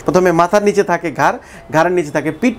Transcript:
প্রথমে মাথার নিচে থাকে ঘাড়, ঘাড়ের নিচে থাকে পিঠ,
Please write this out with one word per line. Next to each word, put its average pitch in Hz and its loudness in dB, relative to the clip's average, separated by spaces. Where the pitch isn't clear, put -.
প্রথমে 185 2
মাথার 175 2
নিচে 202 2
থাকে 170 -4
ঘাড়, 165 0
ঘাড়ের 160 2
নিচে 170 -2
থাকে 151 -2
পিঠ, 156 -2